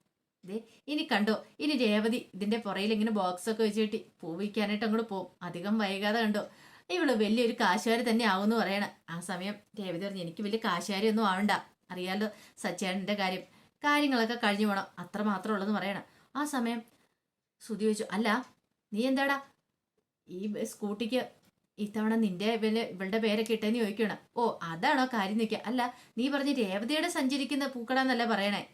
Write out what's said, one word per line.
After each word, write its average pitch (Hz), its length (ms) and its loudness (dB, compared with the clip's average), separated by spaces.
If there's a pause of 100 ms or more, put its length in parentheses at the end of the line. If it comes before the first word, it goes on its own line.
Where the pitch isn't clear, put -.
(440)
ദേ, 190 120 -8 (320)
ഇനി 302 240 -2
കണ്ടോ, 208 220 4 (260)
ഇനി 302 140 0
രേവതി 226 460 2 (140)
ഇതിന്റെ 208 240 0
പുറയിൽ 202 360 -2
ഇങ്ങനെ 220 180 2
ബോക്സ് 190 380 0
ഒക്കെ 220 140 0
വെച്ച് 214 180 2
കെട്ടി 214 180 0 (200)
പൂ 165 160 -8
വിൽക്കാനായിട്ട് 208 500 -2
അങ്ങോട്ട് 220 240 0
പോകും. 190 180 -6 (140)
അധികം 190 360 -2
വൈകാതെ 208 440 0
കണ്ടോ, 208 220 0 (460)
ഇവള് 320 260 2
വലിയൊരു 226 440 4
കാശുകാരി 220 500 2
തന്നെ 226 160 2
ആവുമെന്ന്" 208 300 2
പറയണ. 196 300 0 (240)
ആ 170 100 -8
സമയം 190 360 -6 (240)
രേവതി 185 260 -4
പറഞ്ഞു, 190 160 -6
"എനിക്ക് 170 220 -6
വലിയ 214 220 0
കാശുകാരി 196 420 0
ഒന്നും 220 200 4
ആവണ്ട, 196 240 2 (400)
അറിയാലോ 185 360 -2 (300)
സച്ചേട്ടൻ്റെ 190 560 -2
കാര്യം, 190 300 -2 (400)
കാര്യങ്ങളൊക്കെ 269 600 4
കഴിഞ്ഞു 208 240 2
പോണം, 196 200 0 (120)
അത്ര 190 220 -6
മാത്രമേ 208 320 0
ഉള്ളെന്ന്" 202 260 0
പറയണം. 185 240 -4 (320)
ആ 294 100 -2
സമയം 240 360 -2 (800)
സുധി 208 220 -4
ചോദിച്ചു, 214 280 2
"അല്ല, 214 160 0 (680)
നീ 208 80 0
എന്താടാ 269 360 2 (920)
ഈ 180 180 -10
ബ-, 208 160 -4
സ്കൂട്ടിക്ക് 220 580 -2 (560)
ഇത്തവണ 214 380 0
നിന്റെ 214 400 2
വില, 220 240 0
ഇവളുടെ 190 400 -4
പേരൊക്കെ 220 340 2
ഇട്ടേന്ന്?" 220 260 0
ചോദിക്കുകയാണ്. 202 380 0 (200)
"ഓ, 240 60 2 (200)
അതാണോ 247 420 2
കാര്യം?" 214 320 -2
നിൽക്കുക. 220 280 0
"അല്ല, 247 160 0 (360)
നീ 254 120 0
പറഞ്ഞ് 285 280 0
രേവതിയുടെ 226 520 0
സഞ്ചരിക്കുന്ന 277 580 0
പൂക്കട 254 320 -2
എന്നല്ലേ 247 260 2
പറയണേ?" 202 380 0 (100)